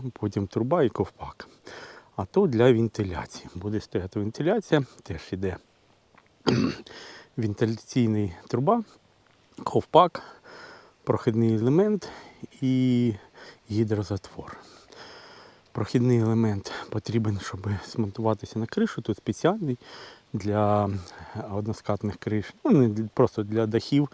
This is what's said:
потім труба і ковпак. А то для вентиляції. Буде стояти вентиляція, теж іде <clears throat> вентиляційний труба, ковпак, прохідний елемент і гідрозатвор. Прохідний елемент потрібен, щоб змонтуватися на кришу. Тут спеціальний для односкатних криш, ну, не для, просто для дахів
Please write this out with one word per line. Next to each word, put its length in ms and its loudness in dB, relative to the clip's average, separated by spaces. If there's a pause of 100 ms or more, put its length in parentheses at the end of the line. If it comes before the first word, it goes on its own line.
(120)
потім 340 -2
труба 360 2
і 60 4
ковпак. 600 -6 (680)
А 80 -2
то 220 2
для 260 6
вентиляції. 840 -2
Буде 260 -4
стояти 400 -6
вентиляція, 640 0 (180)
теж 180 -10 (120)
іде 240 -4 (880)
<clears throat> 120 2 (800)
вентиляційний 960 0 (160)
труба, 340 2 (840)
ковпак, 580 4 (840)
прохідний 500 2
елемент 540 2 (520)
і 540 2 (560)
гідрозатвор. 880 -2 (1160)
Прохідний 440 2
елемент 540 0 (180)
потрібен, 500 -2
щоб 260 -10 (200)
змонтуватися 720 -4
на 80 -4
кришу. 360 -2
Тут 140 -2
спеціальний 640 -2 (540)
для 580 2 (600)
односкатних 640 -4
криш, 380 -4 (100)
ну, 60 4
не 180 8
для, 160 -2 (100)
просто 280 2
для 240 0
дахів 480 2